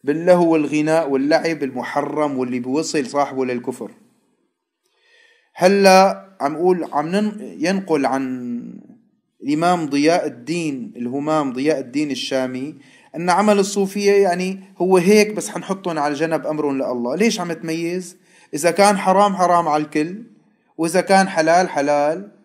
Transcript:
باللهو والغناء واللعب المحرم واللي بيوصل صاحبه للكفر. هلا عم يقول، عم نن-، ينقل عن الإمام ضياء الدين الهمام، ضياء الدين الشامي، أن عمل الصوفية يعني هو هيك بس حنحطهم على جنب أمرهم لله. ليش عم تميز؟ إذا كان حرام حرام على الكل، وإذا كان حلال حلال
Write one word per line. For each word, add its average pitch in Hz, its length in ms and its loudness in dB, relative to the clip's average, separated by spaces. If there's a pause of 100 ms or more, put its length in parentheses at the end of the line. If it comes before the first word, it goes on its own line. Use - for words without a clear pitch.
باللهو 170 480 4
والغناء 151 580 0
واللعب 147 520 0
المحرم 143 760 -4
واللي 123 220 -4
بيوصل 139 460 -4
صاحبه 135 380 -2
للكفر. 123 460 -8 (1600)
هلا 190 760 4 (120)
عم 147 140 -2
يقول، 175 380 0
عم 147 160 -2
نن-، 208 320 -2
ينقل 156 640 -2
عن 127 540 -4 (840)
الإمام 160 440 0
ضياء 143 400 2
الدين 139 680 -6
الهمام، 139 560 -2
ضياء 139 260 -2
الدين 139 320 -6
الشامي، 131 640 -6 (420)
أن 175 140 -2
عمل 202 280 4
الصوفية 202 540 0
يعني 190 480 2 (180)
هو 185 180 2
هيك 208 360 4
بس - 160 -8
حنحطهم 175 500 -6
على 147 160 -2
جنب 156 320 -2
أمرهم 147 300 -2
لله. 123 400 -4
ليش 208 240 0
عم 175 120 -6
تميز؟ 170 640 -6 (380)
إذا 165 160 2
كان 196 280 4
حرام 196 380 2
حرام 175 320 2
على 151 140 0
الكل، 160 400 -4 (560)
وإذا 165 220 0
كان 190 280 4
حلال 170 400 2
حلال 147 600 -2 (160)